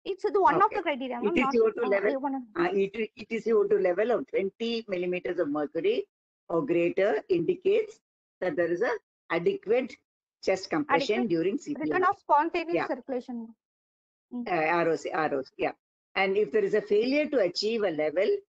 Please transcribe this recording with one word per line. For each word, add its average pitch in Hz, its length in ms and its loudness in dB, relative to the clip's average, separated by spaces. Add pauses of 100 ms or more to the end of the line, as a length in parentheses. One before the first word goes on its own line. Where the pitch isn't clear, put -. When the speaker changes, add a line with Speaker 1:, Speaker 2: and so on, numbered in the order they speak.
Speaker 1:
It's 381 200 -6
the 403 160 0
one 320 160 6
of 392 100 4
Speaker 2:
Okay. 427 100 0
Speaker 1:
the 403 80 -4
criteria, 254 360 -4
ma'am, 311 140 0
not, 349 40 2
Speaker 2:
E 254 60 4
T - 80 0
C 240 80 2
O 220 120 4
two 240 120 -6
Speaker 1:
uh, 247 40 0
Speaker 2:
level, 208 320 0
Speaker 1:
one 269 160 -4
of 262 60 -6 (140)
Speaker 2:
uh, 180 180 0
E 196 160 2
T, 220 260 -4
E - 100 -14
T 226 140 -4
C 220 140 0
O 208 100 4
two 202 160 4
level 185 320 2
of 175 160 0
twenty 226 600 -4
millimeters 180 520 -4
of 160 100 0
mercury 160 560 -2 (440)
or 165 160 0
greater 175 640 0
indicates 370 680 0 (420)
that 180 140 -2
there 170 160 0
is 175 100 -2
a 247 100 0 (400)
adequate 196 640 -2 (480)
chest 185 260 -2
compression 226 520 0
Speaker 1:
Adequate 233 80 -2
Speaker 2:
during 170 280 0
C 294 160 -8
P - 80 -8
R. 320 40 -4
Speaker 1:
return 320 180 0
of 381 160 2
spontaneous 330 560 2
Speaker 2:
Yeah. 294 120 0
Speaker 1:
circulation, 247 520 -6
ma'am. 226 160 -14 (760)
Mm. 240 140 -8
Speaker 2:
Uh, 165 200 0 (160)
R 165 60 2
O 160 60 2
C, - 140 -8
R 156 240 -2
O 135 80 0
C, - 160 -14
yeah. 156 140 -2 (420)
And 190 240 0
if 208 140 0
there 214 120 2
is 196 120 0
a 208 60 2
failure 247 460 2
to 294 120 0
achieve 208 440 0
a 196 60 0
level 156 400 0 (300)